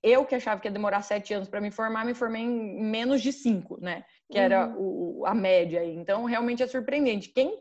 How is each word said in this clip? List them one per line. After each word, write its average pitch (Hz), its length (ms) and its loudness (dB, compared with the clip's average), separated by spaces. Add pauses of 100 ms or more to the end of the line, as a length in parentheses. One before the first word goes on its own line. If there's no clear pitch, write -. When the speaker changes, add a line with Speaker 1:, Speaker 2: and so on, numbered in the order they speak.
Speaker 1:
eu 254 220 8
que 262 100 -2
achava 220 260 -2
que - 80 -8
ia 202 40 -4
demorar 202 300 0
sete 208 320 -4
anos 190 140 -4
pra 208 120 -6
me 208 100 -4
formar, 220 340 -2
me 240 100 -2
formei 226 280 -4
em 220 400 -4
menos 233 400 2
de 262 100 0
cinco, 220 480 -2
né? 175 240 -8 (240)
Que 202 100 -2
era 190 300 4
Speaker 2:
Uhum. 226 80 -8
Speaker 1:
o, 185 440 -4
o, - 60 -2
a 196 80 2
média 185 460 4
aí. 165 140 -4
Então, 196 300 -2
realmente 240 380 0
é 247 40 2
surpreendente. 254 640 0
Quem 302 320 0